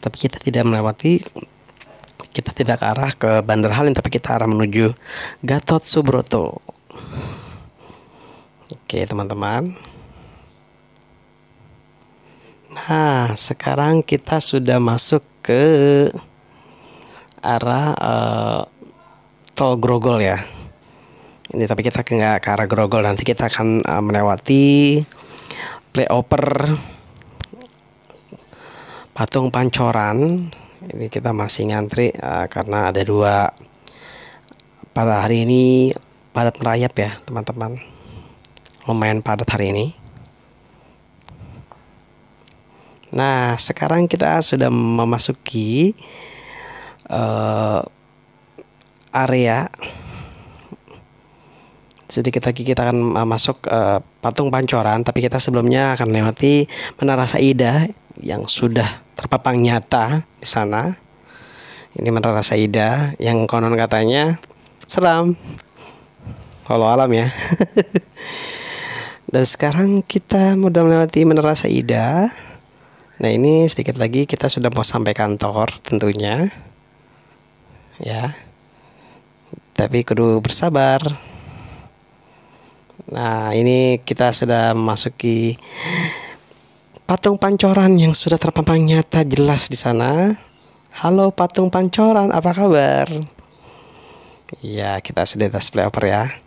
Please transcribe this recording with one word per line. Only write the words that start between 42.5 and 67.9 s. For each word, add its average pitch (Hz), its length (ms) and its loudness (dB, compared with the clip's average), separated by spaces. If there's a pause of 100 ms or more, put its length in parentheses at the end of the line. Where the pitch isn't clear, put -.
Nah, 131 480 0
sekarang 165 480 0
kita 160 320 0
sudah 131 320 0
memasuki, 117 1200 0 (1200)
eh, 107 680 -2 (1300)
area. 127 560 0 (2500)
Sedikit 123 400 -2
lagi 123 160 -2
kita 123 240 0
akan, 120 340 0
eh, 113 60 0
masuk, 113 400 -2
eh, 101 320 2 (240)
Patung 127 260 -2
Pancoran, 120 540 0
tapi 117 180 -2
kita 127 220 0
sebelumnya 127 560 2
akan 120 100 -2
melewati 113 600 2 (320)
Menara 135 240 2
Saida 131 640 2 (320)
yang - 240 -6
sudah 117 560 -2 (160)
terpapang 123 400 -2
nyata 120 640 0 (160)
di - 80 -10
sana. 110 480 -2 (1040)
Ini 113 160 -2
Menara 110 320 0
Saida 113 720 0
yang 113 320 0
konon 117 240 0
katanya 113 640 0 (480)
seram. 170 480 2 (1400)
Walau 113 160 2
alam 127 240 4
ya. 113 200 2
<laughs> - 40 -10 (2000)